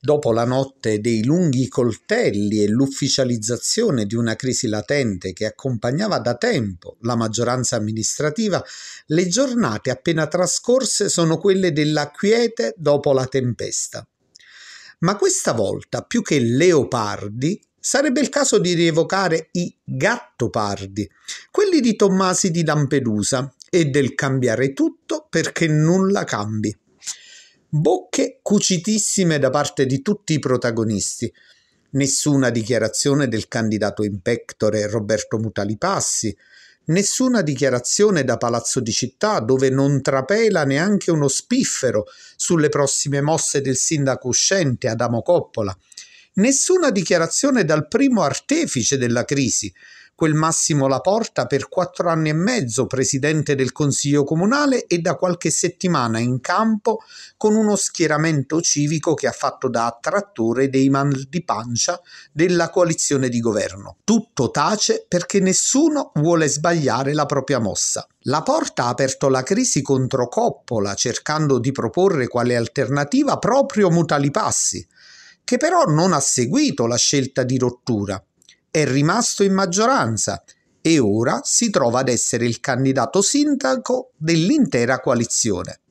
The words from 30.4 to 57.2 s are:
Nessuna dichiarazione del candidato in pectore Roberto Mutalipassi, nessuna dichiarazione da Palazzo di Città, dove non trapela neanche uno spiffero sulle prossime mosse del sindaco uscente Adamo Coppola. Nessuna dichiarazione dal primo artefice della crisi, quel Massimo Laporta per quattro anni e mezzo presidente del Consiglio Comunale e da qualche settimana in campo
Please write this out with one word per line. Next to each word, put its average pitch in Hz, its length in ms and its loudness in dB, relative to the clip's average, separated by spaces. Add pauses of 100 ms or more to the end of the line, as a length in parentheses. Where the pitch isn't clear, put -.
Nessuna 135 580 2
dichiarazione 120 800 0
del 110 220 -4
candidato 107 540 -2
in 101 180 -4
pectore 107 640 -2
Roberto 107 500 -2
Mutalipassi, 110 1000 -4 (500)
nessuna 208 560 0
dichiarazione 143 840 0
da 120 140 0
Palazzo 117 420 -2
di 110 140 -4
Città, 190 480 -2
dove 131 280 2
non 139 320 2
trapela 170 640 0
neanche 165 480 0
uno 147 160 2
spiffero 127 760 -2 (320)
sulle 151 320 2
prossime 143 500 0
mosse 147 400 0
del 131 160 -2
sindaco 135 540 -2
uscente 139 580 0
Adamo 117 340 0
Coppola. 107 560 0 (580)
Nessuna 277 540 2
dichiarazione 190 760 2
dal 156 240 0
primo 247 320 2
artefice 143 760 0
della 120 280 0
crisi, 123 480 -2 (440)
quel 160 160 2
Massimo 156 540 0
Laporta 147 580 0
per 131 240 -2
quattro 175 400 -2
anni 160 200 2
e 151 40 0
mezzo 160 540 0
presidente 143 680 0
del 131 180 0
Consiglio 143 520 0
Comunale 233 640 0
e 175 100 0
da 170 160 -2
qualche 180 380 -2
settimana 147 680 0
in 123 240 0
campo 220 640 0 (340)